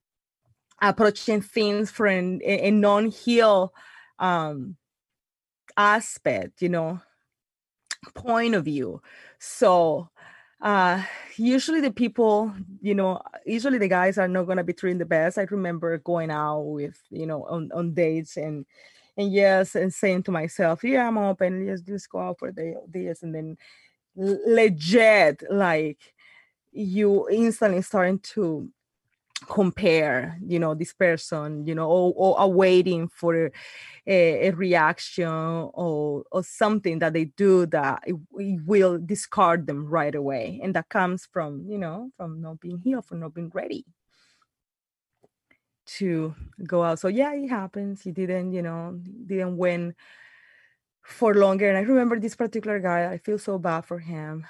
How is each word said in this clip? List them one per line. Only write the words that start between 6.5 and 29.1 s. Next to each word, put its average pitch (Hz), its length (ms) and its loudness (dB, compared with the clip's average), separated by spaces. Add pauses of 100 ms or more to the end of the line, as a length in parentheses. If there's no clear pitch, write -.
you 180 80 0
know, 170 320 -4 (1120)
point 233 400 0
of 170 120 0
view. 131 360 -6 (380)
So, 170 720 2 (520)
uh, 190 400 2 (360)
usually 262 420 2
the 269 120 0
people, 220 600 2 (300)
you 202 120 0
know, 190 280 0 (240)
usually 240 320 0
the 202 100 0
guys 185 300 2
are 185 100 2
not 185 160 0
gonna 180 220 -2
be 175 80 -4
treating 185 240 -4
the 170 80 -4
best. 165 320 0
I 202 60 0
remember 170 560 -4
going 165 320 -4
out 151 320 -4
with, 147 460 -8
you 160 160 -10
know, 156 200 -8
on, 165 280 -8
on 170 200 -4
dates 160 420 -2
and, 151 300 -8 (500)
and 202 160 -2
yes, 190 440 4
and 185 180 0
saying 190 300 0
to 196 80 -4
myself, 165 520 -2
"Yeah, 247 240 2
I'm 226 100 -2
open. 190 480 0
Let's, 190 220 -6
let's 196 200 -10
go 185 120 -8
out 180 200 -6
for - 120 -10
the, 165 240 -8 (140)
this." 180 340 -8
And 160 100 -10
then 160 240 -10 (600)
l-, 196 280 0
legit, 208 1040 6
like, 165 500 0 (720)
you 202 560 2
instantly 208 520 2
starting 185 380 0
to 165 500 -4 (800)